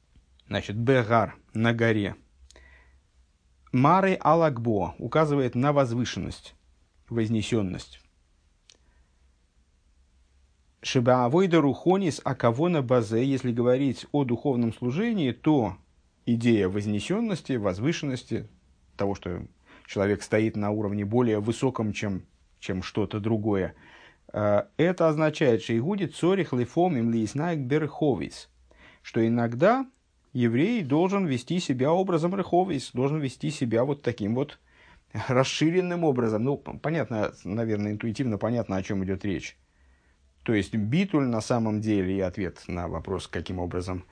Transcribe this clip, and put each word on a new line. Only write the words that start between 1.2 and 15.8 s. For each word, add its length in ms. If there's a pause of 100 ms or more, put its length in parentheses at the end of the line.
на 220
горе. 420 (1600)
«Мары 460
алагбо» 800
указывает 560
на 200
возвышенность, 800 (560)
вознесенность. 880 (2750)
«Шебаавойда 800
рухонис 640
акавона 560
базе», 420
если 300
говорить 600
о 120
духовном 480
служении, 600
то 440 (480)